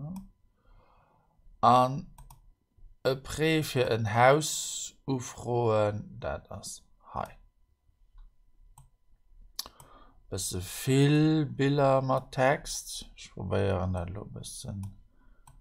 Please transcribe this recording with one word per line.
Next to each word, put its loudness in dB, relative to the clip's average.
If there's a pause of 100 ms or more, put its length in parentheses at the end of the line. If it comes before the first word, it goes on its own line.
(1600)
Ja. 8
Und -8 (920)
e 2
Prä 0
für 0
ein 0
Haus 4 (100)
aufrufen, 0
das -6 (180)
ist -14 (300)
hei. -6 (3000)
Bisschen -6
viel 2
Bilder 2
mit -2
Text. -2 (100)
Ich -20
probiere -2
das -4
ein -12
bisschen -12 (600)